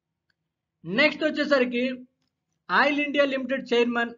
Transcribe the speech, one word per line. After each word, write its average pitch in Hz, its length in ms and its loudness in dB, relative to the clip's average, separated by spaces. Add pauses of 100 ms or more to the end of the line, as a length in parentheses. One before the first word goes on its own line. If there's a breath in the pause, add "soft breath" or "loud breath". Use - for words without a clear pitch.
(880)
Next 294 380 0
వచ్చేసరికి 262 580 0 (840)
ఆయిల్ 277 320 2
ఇండియా 285 240 2
లిమిటెడ్ 262 500 -4
చైర్మన్ 240 440 0